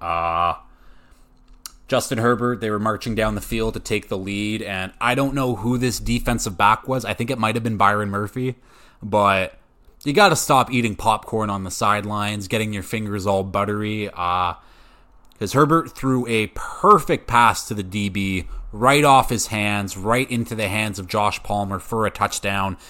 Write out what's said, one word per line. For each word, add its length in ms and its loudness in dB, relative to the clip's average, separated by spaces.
Uh, 540 0
Justin 300 0
Herbert, 420 0
they 100 -2
were 80 -2
marching 380 -2
down 180 0
the 60 -4
field 340 -2
to 60 -8
take 280 -4
the 80 -4
lead, 460 -4
and 380 -6
I 160 2
don't 180 0
know 220 0
who 200 -2
this 220 -2
defensive 580 -2
back 300 4
was. 180 -2
I 80 -4
think 180 -4
it 80 -4
might 180 0
have 80 -2
been 120 -2
Byron 340 4
Murphy, 440 -4
but 560 2
you 80 -2
gotta 240 6
stop 360 2
eating 220 0
popcorn 560 0
on 140 -4
the 60 -8
sidelines, 800 -2
getting 240 -2
your 120 -6
fingers 420 -4
all 160 2
buttery, 720 -2
uh, 400 0
'cause 140 -6
Herbert 420 4
threw 340 0
a 260 2
perfect 720 2
pass 420 4
to 60 -6
the 80 -4
D 260 -2
B 400 -2
right 340 4
off 240 6
his 200 -2
hands, 460 -2
right 360 0
into 240 -2
the 140 -2
hands 300 -4
of 100 -10
Josh 340 0
Palmer 360 -2
for 280 -2
a 40 -2
touchdown. 680 -4